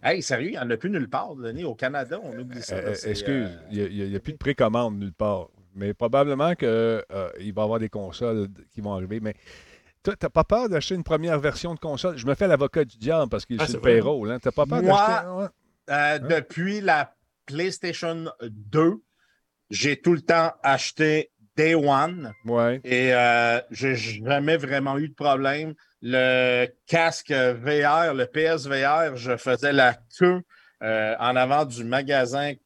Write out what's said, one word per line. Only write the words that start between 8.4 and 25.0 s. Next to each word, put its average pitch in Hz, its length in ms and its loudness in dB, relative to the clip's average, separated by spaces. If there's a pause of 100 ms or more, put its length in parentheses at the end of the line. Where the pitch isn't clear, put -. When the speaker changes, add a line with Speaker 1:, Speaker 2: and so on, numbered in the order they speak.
Speaker 2:
qui 110 100 -12
vont 104 120 -6
arriver. 95 280 -6
Mais 107 140 -6 (680)
toi, 233 160 -2
t'as 156 100 -2
pas 160 140 2
peur 240 240 2
d'acheter 180 280 -2
une 170 80 -6
première 160 360 0
version 147 340 -4
de 156 60 -12
console ? 156 380 -4
Je 120 100 -6
me 139 80 2
fais 202 120 0
l'avocat 147 360 4
du 120 140 -8
diable 143 320 0
parce 104 160 -4
qu'il 120 100 -6
est 131 80 0
Speaker 3:
Ah, - 20 0
Speaker 2:
sur 131 60 -4
Speaker 3:
c'est 110 60 -4
Speaker 2:
le - 60 -8
Speaker 3:
vrai. 127 100 6
Speaker 2:
payroll, 113 380 2
hein. 123 100 -6
T'as 127 100 0
pas 147 140 2
peur 165 180 0
Speaker 1:
Moi, 196 240 6
Speaker 2:
d'acheter, 214 220 0
ouais. 185 140 -6
Speaker 1:
euh, 190 40 -6 (420)
Speaker 2:
Hein ? 147 300 2
Speaker 1:
depuis 165 640 -2
la 160 340 2 (300)
PlayStation 165 800 -6 (160)
deux, 117 600 0 (680)
j'ai 127 300 -2
tout 175 140 4
le 160 80 0
temps 165 300 4 (100)
acheté 151 720 2 (240)
day 160 200 4
one. 143 580 2 (120)
Speaker 2:
Ouais. 120 380 0
Speaker 1:
Et, 127 300 2
euh, 120 460 4 (120)
j'ai 127 240 -2
jamais 123 640 0
vraiment 139 400 -2
eu 151 120 -4